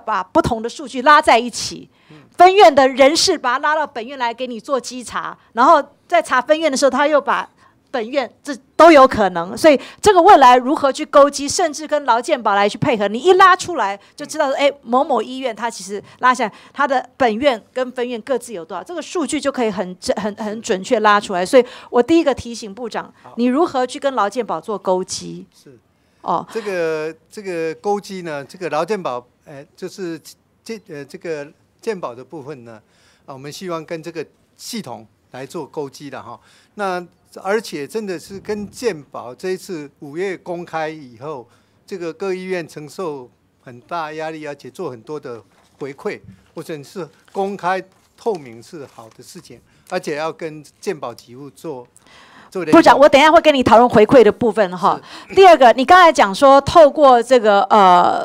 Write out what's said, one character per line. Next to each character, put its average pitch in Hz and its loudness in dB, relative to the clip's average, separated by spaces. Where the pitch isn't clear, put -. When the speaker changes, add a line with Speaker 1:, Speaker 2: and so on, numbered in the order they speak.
Speaker 1:
把 208 -6
不 - -2
同 226 -4
的 233 -8
数 277 -14
据 247 -8
拉 294 6
在 302 4
一 240 -2
起？ - -12
分 370 8
院 381 8
的 269 4
人 269 4
士 339 0
把 247 -4
它 269 -2
拉 302 -2
到 311 -2
本 233 -10
院 277 -14
来 240 -4
给 254 -10
你 240 -12
做 269 -4
稽 247 -12
查， 165 -12
然 240 2
后 311 6
在 339 0
查 269 -2
分 311 0
院 320 0
的 262 -4
时 285 0
候， 262 4
他 285 0
又 302 2
把 233 -4
本 233 -8
院， 262 -4
这 294 -10
都 320 8
有 269 8
可 214 0
能。 180 -8
所 320 4
以 262 4
这 427 4
个 359 4
未 370 8
来 254 8
如 254 0
何 285 -2
去 294 -8
勾 285 4
稽， 285 -8
甚 330 -2
至 302 -14
跟 294 -4
劳 240 0
健 269 -4
保 208 0
来 202 2
去 208 -10
配 247 -2
合， 202 -2
你 214 -6
一 359 4
拉 370 6
出 359 -6
来 202 -4
就 294 -14
知 294 -14
道， 294 -2
哎， 277 0
某 247 -2
某 254 -2
医 254 -12
院 262 -8
它 226 -10
其 196 -14
实 196 -12
拉 254 2
下 247 -4
来， 202 -6
它 277 -2
的 254 -4
本 226 0
院 247 -2
跟 254 -6
分 240 -8
院 240 -10
各 262 -4
自 240 -12
有 170 -12
多 190 -14
少， 170 -12
这 349 -16
个 339 -10
数 339 -6
据 277 -6
就 277 -4
可 254 -4
以 220 -2
很 180 -8
准， 247 -6
很， 202 -6
很 214 -12
准 190 -6
确 226 -2
拉 208 4
出 208 -8
来。 180 -2
所 269 2
以 247 6
我 247 2
第 330 2
一 320 0
个 269 0
提 240 -14
醒 214 -14
部 240 -12
长， - -12
你 233 -2
如 254 0
何 254 -4
去 254 -12
跟 269 -4
劳 202 0
健 233 -6
保 170 -8
做 208 -10
勾 185 -4
稽？ 87 -14
Speaker 2:
是。 127 -20
Speaker 1:
哦。 175 -4
Speaker 2:
这 226 -8
个， 160 -6
这 220 -18
个 170 -8
勾 202 -6
稽 190 -14
呢， 147 -10
这 180 -20
个 180 -8
劳 151 -2
健 196 -6
保， 123 -8
呃， 147 -20
就 190 -14
是 170 -12
健， 226 -14
呃， 143 -16
这 139 -20
个 156 -10
健 214 -8
保 147 -10
的 120 -20
部 156 -18
分 127 -18
呢， 113 -20
啊， 143 -20
我 135 -20
们 143 -16
希 185 -14
望 160 -8
跟 165 -12
这 170 -16
个 160 -12
系 - -12
统 113 -16
来 131 -16
做 156 -12
勾 139 -12
稽 139 -20
的 123 -14
哈。 113 -20
那 180 -8
而 202 -4
且 151 -12
真 214 -10
的 185 -8
是 190 -16
跟 208 -10
健 180 -6
保 117 -14
这 185 -8
一 185 -6
次 156 -14
五 147 -18
月 185 -6
公 175 -10
开 160 -8
以 143 -18
后， 135 -14
这 196 -12
个 170 -10
各 190 -6
医 185 -8
院 185 -6
承 151 -18
受 143 -12
很 123 -20
大 156 -10
压 156 -10
力， 156 -14
而 143 -12
且 135 -20
做 175 -12
很 120 -16
多 151 -12
的 123 -16
回 139 -12
馈， 175 -12
或 165 -14
者 156 -14
是 151 -14
公 196 -6
开 185 -4
透 220 -6
明 120 -16
是 139 -18
好 113 -20
的 127 -20
事 - -20
情， - -20
而 185 -6
且 170 -8
要 156 -6
跟 156 -14
健 185 -8
保 131 -12
给 117 -20
付 139 -20
做， 131 -16
做 185 -8
连 156 -6
接。 320 8
Speaker 1:
部 - 8
长， - 4
我 277 6
等 277 4
一 294 6
下 311 4
会 330 6
跟 311 4
你 262 0
讨 220 6
论 240 6
回 220 4
馈 254 6
的 208 4
部 214 -2
分 180 -4
哈。 180 0
第 381 8
二 339 8
个， 240 6
你 254 -2
刚 359 6
才 330 8
讲 220 0
说 277 6
透 294 6
过 262 4
这 247 2
个， 202 4
呃， 185 4